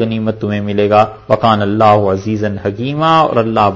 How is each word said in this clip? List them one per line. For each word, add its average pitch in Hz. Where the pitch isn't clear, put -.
غنیمت 110
تمہیں 104
ملے 104
گا۔ 107
وکان 110
اللہ 107
عزیزا 104
حکیما، 147
اور 151
اللہ 110